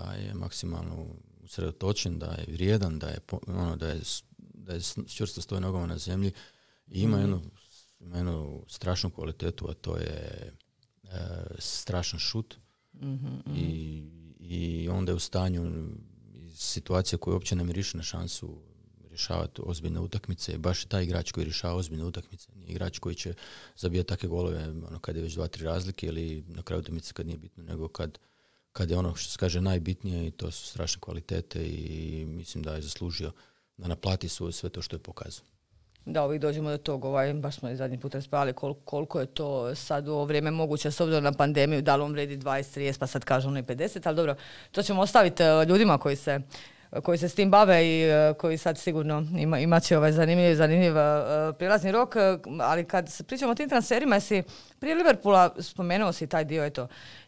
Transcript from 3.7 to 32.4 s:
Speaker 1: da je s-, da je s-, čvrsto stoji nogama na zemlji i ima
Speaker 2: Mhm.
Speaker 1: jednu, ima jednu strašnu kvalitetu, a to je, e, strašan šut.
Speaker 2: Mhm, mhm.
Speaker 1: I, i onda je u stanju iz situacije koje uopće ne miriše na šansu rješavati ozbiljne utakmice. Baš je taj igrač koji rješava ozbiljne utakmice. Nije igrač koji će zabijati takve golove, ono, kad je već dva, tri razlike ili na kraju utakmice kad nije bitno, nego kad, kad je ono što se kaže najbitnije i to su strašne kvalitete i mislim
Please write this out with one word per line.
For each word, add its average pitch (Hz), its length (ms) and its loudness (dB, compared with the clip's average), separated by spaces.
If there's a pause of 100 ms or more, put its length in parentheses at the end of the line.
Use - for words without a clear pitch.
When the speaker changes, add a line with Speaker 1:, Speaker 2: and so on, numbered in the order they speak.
Speaker 1:
da 80 120 -6
je 78 100 -4
s-, - 260 -8 (140)
da - 360 -16
je 85 60 -6
s-, - 180 -8 (100)
čvrsto - 340 -8
stoji 95 200 -6
nogama 90 240 -4
na 82 120 -6
zemlji 92 340 -2 (560)
i 95 140 -4
ima - 160 4
Speaker 2:
Mhm. - 40 2
Speaker 1:
jednu, 95 200 0 (580)
ima 87 180 -12
jednu 78 500 -6
strašnu 90 420 -4
kvalitetu, 82 600 -8
a - 40 -6
to 82 240 -8
je, 78 540 -8 (520)
e, 95 60 -20 (480)
strašan - 640 -4
šut. - 360 -6 (380)
Speaker 2:
Mhm, 135 200 -8 (240)
mhm. 143 180 -10
Speaker 1:
I, 78 480 -6 (360)
i 85 500 -4
onda 92 220 -2
je 90 40 0
u 87 40 -2
stanju 85 680 -2 (480)
iz 82 180 -20
situacije - 680 -2
koje 87 140 -2
uopće 90 220 -2
ne 87 80 0
miriše 87 340 -4
na 80 60 -8
šansu 85 580 -10 (420)
rješavati 80 640 -6
ozbiljne 82 340 -4
utakmice. 87 580 -6
Baš 87 260 -2
je - 60 -16
taj 95 140 0
igrač 85 280 -4
koji 82 120 -4
rješava 85 320 -4
ozbiljne 82 300 -6
utakmice. 87 500 -12
Nije 90 140 -18
igrač 85 300 -6
koji 87 160 -6
će 85 180 -8 (440)
zabijati 90 320 -2
takve 87 200 -4
golove, 85 340 -2
ono, 80 360 -10
kad - 160 -8
je 82 60 -4
već 80 120 -6
dva, 82 140 -4
tri - 180 -10
razlike 85 420 -4
ili 80 380 -6
na 85 180 -14
kraju 87 160 -4
utakmice 80 340 -8
kad 82 120 -10
nije 85 120 -8
bitno, 80 260 -18
nego 80 240 -8
kad, 82 320 -8 (520)
kad 85 180 -2
je 87 80 0
ono 90 180 0
što - 160 -8
se - 60 -10
kaže 90 240 0
najbitnije 90 680 -2
i 78 40 -8
to 85 200 -10
su - 160 -12
strašne - 340 -6
kvalitete 85 640 -8
i 80 640 -8
mislim 80 360 -10